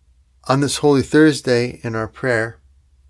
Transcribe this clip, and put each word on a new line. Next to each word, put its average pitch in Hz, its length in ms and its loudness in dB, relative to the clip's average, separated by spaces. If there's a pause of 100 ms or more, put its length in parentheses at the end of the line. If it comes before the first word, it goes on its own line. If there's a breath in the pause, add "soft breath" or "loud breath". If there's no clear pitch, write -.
(480)
On 131 120 0
this 139 180 -2
Holy 143 240 2
Thursday 131 800 0
in 113 140 -8
our 110 120 -6
prayer, 117 520 -4 (500)